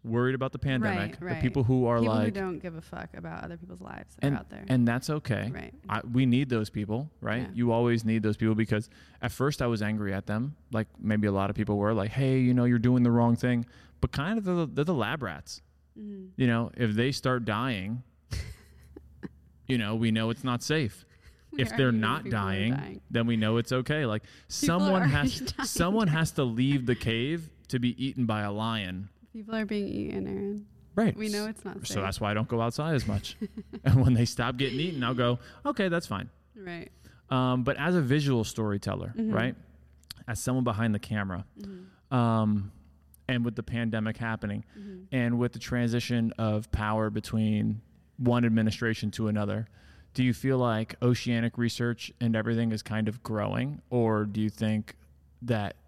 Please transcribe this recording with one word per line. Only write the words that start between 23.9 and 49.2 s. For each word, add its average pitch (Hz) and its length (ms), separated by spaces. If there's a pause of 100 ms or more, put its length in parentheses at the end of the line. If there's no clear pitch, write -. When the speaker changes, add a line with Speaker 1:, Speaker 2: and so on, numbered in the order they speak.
Speaker 1:
Like, 107 180
Speaker 2:
People - 100 (160)
Speaker 1:
someone 185 540
Speaker 2:
are - 20
Speaker 1:
has, 143 260
Speaker 2:
<laughs> - 80
already - 160
dying. - 120
Speaker 1:
someone 202 420
has 160 240
to 147 100
leave 127 440
the 123 80
cave 135 540 (200)
to 131 100
be 120 260
eaten 127 200
by 107 160
a 104 100
lion. 104 560 (260)
Speaker 2:
People 220 220
are 220 100
being 202 220
eaten, 196 400
Aaron. 202 380 (300)
Speaker 1:
Right. 220 220
Speaker 2:
We 214 100
know 208 200
it's - 180
not 196 120 (100)
Speaker 1:
So - 80
Speaker 2:
safe. 101 80
Speaker 1:
that's 95 180
why 104 80
I 104 60
don't 110 120
go 117 140
outside 151 320
as 120 140
much. 104 280 (260)
Speaker 2:
<laughs> - 220
Speaker 1:
And 131 200
when 127 100
they 120 120
stop 120 320
getting 131 220
eaten, 156 240
I'll 123 120
go, 123 240 (260)
"Okay, 233 240
that's 170 160
fine." 95 240 (260)
Speaker 2:
Right. 175 360 (400)
Speaker 1:
Um, 127 320
but 127 140
as 170 180
a 175 60
visual 135 420
storyteller, 101 760
Speaker 2:
Mm-hmm. 220 160
Speaker 1:
right? 262 220 (720)
As 113 120
someone 131 240
behind 113 300
the 101 60
camera, 98 460 (140)
Speaker 2:
Mm-hmm. 190 560
Speaker 1:
um, 110 560 (560)
and 123 160
with 117 120
the 120 80
pandemic 113 540
happening, 110 480 (120)
Speaker 2:
Mm-hmm. 196 200 (140)
Speaker 1:
and 120 280
with 120 140
the 117 60
transition 120 800
of 107 340
power 107 380
between 107 720 (360)
one 120 280
administration 110 640
to 110 180